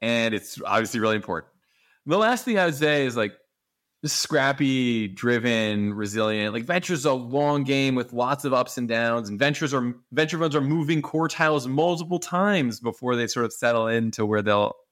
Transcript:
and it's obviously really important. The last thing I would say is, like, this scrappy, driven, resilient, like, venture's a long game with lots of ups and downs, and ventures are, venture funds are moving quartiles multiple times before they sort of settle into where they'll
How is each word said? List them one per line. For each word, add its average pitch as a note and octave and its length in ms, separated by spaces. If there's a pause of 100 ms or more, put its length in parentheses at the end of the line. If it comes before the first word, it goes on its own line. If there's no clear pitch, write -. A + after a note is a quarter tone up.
and A2+ 320
it's - 320
obviously A2 360
really A2 160
important. F2+ 360 (540)
The D3+ 100
last A#3 280
thing A3 160
I F3+ 60
would D#3 100
say D3 280
is, B2 120
like, G#2 160 (720)
this D3+ 100
scrappy, C3+ 960
driven, A2 840
resilient, G#2+ 640
like, A#2 100
venture's E3+ 400
a D3+ 80
long C#3 520
game C3+ 320
with B2 160
lots B2 320
of C3+ 80
ups B2+ 260
and A#2+ 100
downs, A#2 400
and G2+ 100
ventures C#3+ 360
are, B2 200 (180)
venture D#3 260
funds D#3+ 160
are D3+ 60
moving D3+ 420
quartiles D#3 640
multiple E3 520
times F3 600
before A#2+ 380
they A#2 100
sort A#2+ 200
of G#2+ 60
settle A#2 360
into A2+ 360
where G#2 180
they'll G#2 320 (180)